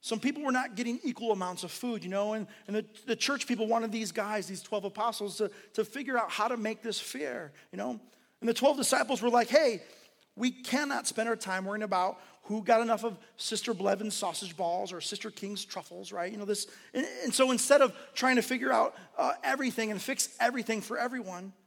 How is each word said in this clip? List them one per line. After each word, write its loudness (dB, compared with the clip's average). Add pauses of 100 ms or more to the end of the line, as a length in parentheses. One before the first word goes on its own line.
some -2
people -2
were 0
not 0
getting -2
equal -2
amounts -2
of -8
food, -4
you -8
know, 0
and, -4 (180)
and -4
the, -2 (200)
the 0
church -2
people 0
wanted 2
these -4
guys, -2
these -10
twelve -4
apostles, -4
to, 0 (220)
to 0
figure -2
out 2
how 2
to 0
make -4
this -4
fair, -6 (180)
you -10
know?" -4 (400)
And 0
the 4
twelve 6
disciples 2
were 4
like, 4
"Hey, 6 (520)
we 0
cannot -2
spend 0
our 2
time -4
worrying -4
about 0 (260)
who -4
got 8
enough 2
of -4 (180)
Sister -4
Blevins' 0
sausage -4
balls -2
or -10
Sister -8
King's -8
truffles," -12
right? -4
You -10
know, -6
this, 0 (300)
and, 0 (180)
and -2
so 6
instead 6
of 6 (220)
trying 4
to 6
figure 0
out, 4 (240)
uh, 4 (100)
everything 0
and -4
fix -2 (100)
everything 2
for -4
everyone -6 (140)